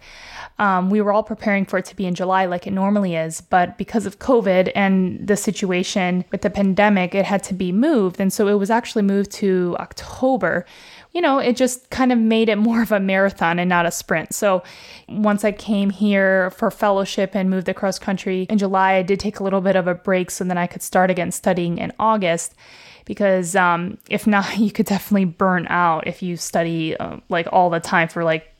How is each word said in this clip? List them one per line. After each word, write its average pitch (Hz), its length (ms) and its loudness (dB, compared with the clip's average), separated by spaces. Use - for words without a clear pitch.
Um, 185 300 2
we 208 140 2
were 202 100 0
all 214 100 2
preparing 202 440 -2
for 185 120 -2
it 185 80 -4
to - 100 -20
be 190 100 -4
in 175 80 -2
July 185 320 0
like 175 200 -4
it 196 60 -6
normally 196 440 0
is, 160 240 -6
but 180 360 0
because 202 300 -4
of 190 120 -12
covid 190 560 2
and 190 520 0
the 202 100 2
situation 180 920 -2
with 196 100 -6
the 202 80 0
pandemic, 196 640 2
it 196 120 2
had 196 180 0
to - 100 -6
be 180 160 -2
moved. 214 480 2
And 190 140 0
so 202 160 2
it 208 60 2
was 196 160 0
actually 226 320 0
moved 196 300 0
to 185 460 0
October. 185 840 -2
You 339 100 -4
know, 277 180 2
it 240 180 0
just - 340 -2
kind 254 220 2
of 240 60 4
made 226 300 2
it 214 80 2
more 226 240 2
of 220 120 0
a 202 80 2
marathon 190 580 0
and 175 100 0
not 175 160 4
a 170 60 0
sprint. - 440 -4
So 185 280 0
once 208 360 0
I 208 80 2
came 202 380 -2
here 190 600 2
for 196 200 -2
fellowship 196 640 0
and 190 160 0
moved 185 180 -2
across 190 300 -4
country 185 500 -4
in 220 80 0
July, 190 380 2
I 190 80 4
did 190 180 0
take 208 200 -6
a 196 40 -4
little 190 160 0
bit 190 160 2
of 175 100 0
a 180 80 0
break 185 360 -2
so - 140 -6
then 185 120 -2
I 175 100 -2
could - 160 -10
start 185 280 2
again 175 200 -2
studying 175 460 -2
in - 220 -6
August. 196 560 0
Because, 190 520 0
um, 175 420 2
if - 200 -2
not, 196 300 0
<laughs> 220 60 4
you 202 60 0
could - 160 0
definitely 196 380 0
burn 180 440 0
out 170 380 0
if - 160 -8
you 175 140 -6
study, 165 600 -2
uh, - 180 -8
like, 175 220 -2
all 180 180 4
the 170 120 -2
time 170 260 2
for, 170 160 -6
like, 160 380 -2